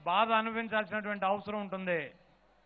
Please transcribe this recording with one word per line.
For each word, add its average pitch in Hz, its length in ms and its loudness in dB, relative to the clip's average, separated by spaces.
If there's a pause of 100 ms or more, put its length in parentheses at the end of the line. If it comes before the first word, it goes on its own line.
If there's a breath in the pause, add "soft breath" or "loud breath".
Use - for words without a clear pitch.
బాధ 208 280 4
అనుభవించాల్సినటువంటి 214 920 0
అవసరం 208 360 0
ఉంటుంది. 180 520 -4 (540)